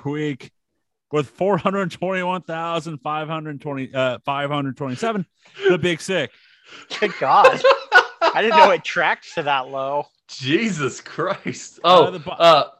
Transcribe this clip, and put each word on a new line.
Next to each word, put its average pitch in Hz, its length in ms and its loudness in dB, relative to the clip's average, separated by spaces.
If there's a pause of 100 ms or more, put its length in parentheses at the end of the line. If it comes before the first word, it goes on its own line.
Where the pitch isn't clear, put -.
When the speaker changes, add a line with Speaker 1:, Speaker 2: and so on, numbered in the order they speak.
Speaker 1:
What? 143 80 -6
Speaker 2:
week 151 380 -8 (600)
with 147 180 -2
four 190 280 0
hundred 196 340 -2
twenty-one 180 520 -4
thousand 165 560 -8
five 151 280 -6
hundred 156 320 -8
twenty, 135 340 -8
uh, 131 300 -2
five 143 260 -4
hundred 139 280 -4
twenty-seven, 170 480 -4 (420)
The 180 100 4
Big 165 220 -2
Sick. 165 320 -4 (720)
Speaker 3:
Good 202 180 0
God. 156 420 4 (600)
I 320 200 2
didn't 220 160 2
know 233 140 8
it 165 140 -2
tracked - 500 -2
to 165 80 -4
that 135 240 -2
low. 135 380 -4 (240)
Speaker 1:
Jesus 151 720 -4
Christ. - 800 -10
Speaker 2:
Uh, 175 240 6
Speaker 1:
Oh, 180 40 -4
Speaker 2:
the 180 80 -10
bo- 156 120 -12
Speaker 1:
uh, 160 380 6 (100)